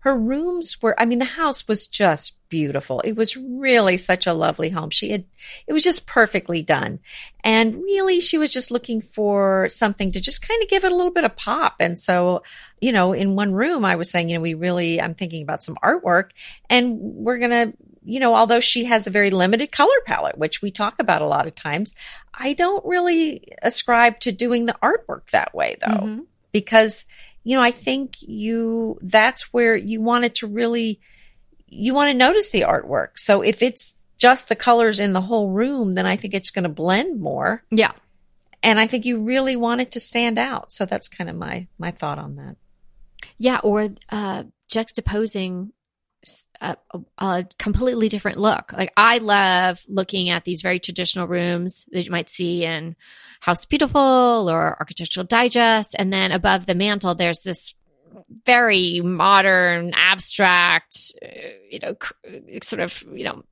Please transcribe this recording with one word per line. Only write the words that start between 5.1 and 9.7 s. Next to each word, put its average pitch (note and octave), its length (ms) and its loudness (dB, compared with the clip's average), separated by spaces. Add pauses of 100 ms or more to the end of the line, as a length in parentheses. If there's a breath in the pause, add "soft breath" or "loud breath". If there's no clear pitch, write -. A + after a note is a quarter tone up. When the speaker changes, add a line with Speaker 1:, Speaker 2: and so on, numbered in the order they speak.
Speaker 1:
had, G3+ 140 -4 (420 loud breath)
it - 60 -4
was D4+ 100 2
just F4 240 0
perfectly G3 560 0
done. C3+ 380 -2 (420 loud breath)
And A3+ 400 2
really, F#4+ 380 2
she E4+ 180 0
was D4+ 140 0
just B3+ 180 -2
looking A#3+ 300 -4
for G3 680 0
something G3+ 440 -2